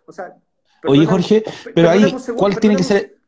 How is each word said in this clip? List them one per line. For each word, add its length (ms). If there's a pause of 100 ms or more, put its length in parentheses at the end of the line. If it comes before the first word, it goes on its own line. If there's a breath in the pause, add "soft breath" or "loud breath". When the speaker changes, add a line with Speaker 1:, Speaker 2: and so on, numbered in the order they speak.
Speaker 1:
O 80
sea, 140
Speaker 2:
Oye, 160 (400)
Speaker 1:
perdóname, 240
Speaker 2:
Jorge, 340
Speaker 1:
per-, 340
Speaker 2:
pero 140
ahí, 120
Speaker 1:
perdóname 140
un 60
segundo, 200
Speaker 2:
¿cuál 200
tiene 160
que 60
Speaker 1:
perdóname 220
un 60
Speaker 2:
ser? 180